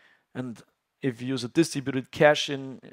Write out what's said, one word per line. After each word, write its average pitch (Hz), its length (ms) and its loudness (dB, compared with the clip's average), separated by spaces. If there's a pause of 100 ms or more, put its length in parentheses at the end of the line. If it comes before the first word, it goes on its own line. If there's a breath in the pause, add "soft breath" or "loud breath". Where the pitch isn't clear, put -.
(340 soft breath)
And 123 260 -8 (440)
if 123 180 -2
you 123 60 -6
use 131 160 -4
a 123 40 -4
distributed 135 640 0
cache 151 400 4
in, 135 300 -8 (140)